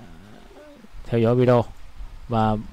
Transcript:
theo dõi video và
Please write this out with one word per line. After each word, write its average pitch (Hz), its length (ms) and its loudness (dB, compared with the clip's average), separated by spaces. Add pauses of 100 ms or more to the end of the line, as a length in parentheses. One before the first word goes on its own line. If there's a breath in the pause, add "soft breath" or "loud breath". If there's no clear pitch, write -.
(1080)
theo 117 140 0
dõi 117 140 4
video 123 300 4 (640)
và 110 280 2 (160)